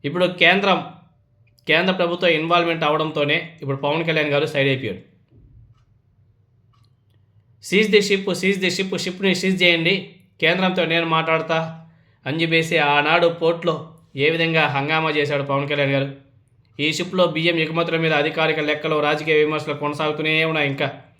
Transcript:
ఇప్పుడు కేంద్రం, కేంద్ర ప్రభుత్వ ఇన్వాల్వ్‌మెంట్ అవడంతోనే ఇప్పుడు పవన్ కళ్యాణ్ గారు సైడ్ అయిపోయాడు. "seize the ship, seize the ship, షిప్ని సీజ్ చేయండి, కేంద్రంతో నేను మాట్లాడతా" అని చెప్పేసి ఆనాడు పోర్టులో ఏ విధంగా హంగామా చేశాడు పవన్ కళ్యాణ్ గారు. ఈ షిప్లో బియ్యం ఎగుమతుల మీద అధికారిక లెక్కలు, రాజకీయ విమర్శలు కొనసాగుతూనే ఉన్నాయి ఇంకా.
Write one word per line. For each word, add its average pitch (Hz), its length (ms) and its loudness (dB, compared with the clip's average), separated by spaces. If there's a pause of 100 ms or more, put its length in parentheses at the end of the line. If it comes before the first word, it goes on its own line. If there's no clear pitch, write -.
ఇప్పుడు 180 220 0
కేంద్రం, 180 580 2 (840)
కేంద్ర 170 240 2
ప్రభుత్వ 175 340 -2
ఇన్వాల్వ్‌మెంట్ 165 580 0
అవడంతోనే 151 760 -2
ఇప్పుడు 139 140 -6
పవన్ 151 280 -2
కళ్యాణ్ 156 240 0
గారు 143 180 0
సైడ్ 139 220 0
అయిపోయాడు. 117 300 -4 (2750)
"seize 208 300 2
the 196 160 4
ship, 190 300 -2
seize 185 240 0
the 180 160 -2
ship, 190 180 -4
షిప్ని 185 360 -2
సీజ్ 185 280 0
చేయండి, 175 540 2 (240)
కేంద్రంతో 180 440 2
నేను 165 220 0
మాట్లాడతా" 160 800 -2 (400)
అని 160 160 -2
చెప్పేసి 165 360 2
ఆనాడు 151 480 4
పోర్టులో 170 680 -2 (220)
ఏ 143 140 2
విధంగా 160 360 2
హంగామా 151 440 -2
చేశాడు 143 320 0
పవన్ 139 260 -2
కళ్యాణ్ 143 220 0
గారు. 139 240 -2 (680)
ఈ 156 120 0
షిప్లో 180 340 0
బియ్యం 160 300 0
ఎగుమతుల 165 400 -2
మీద 160 160 0
అధికారిక 156 460 0
లెక్కలు, 151 420 -2
రాజకీయ 151 340 0
విమర్శలు 151 400 0
కొనసాగుతూనే 151 680 -2
ఉన్నాయి 156 240 0
ఇంకా. 139 320 -4 (200)